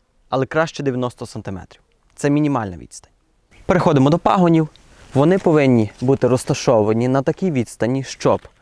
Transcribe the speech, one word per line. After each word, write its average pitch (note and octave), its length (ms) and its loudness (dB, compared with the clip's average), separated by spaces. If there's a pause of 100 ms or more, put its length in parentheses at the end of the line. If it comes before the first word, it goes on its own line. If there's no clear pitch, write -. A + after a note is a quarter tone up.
(300)
але C3 160 -2
краще D#3 380 -4
дев'яносто B2 420 -4
сантиметрів. G2 560 -14 (340)
Це D3 140 -2
мінімальна C#3 480 -2
відстань. - 340 -20 (540)
Переходимо D3 440 2
до E3+ 100 2
пагонів. E3+ 500 2 (440)
Вони D#3 240 4
повинні C3+ 540 2 (100)
бути C3 260 2
розташовані A#2+ 800 0
на C3+ 140 0
такій E3+ 300 -4
відстані, B2+ 520 -4
щоб - 380 -2 (200)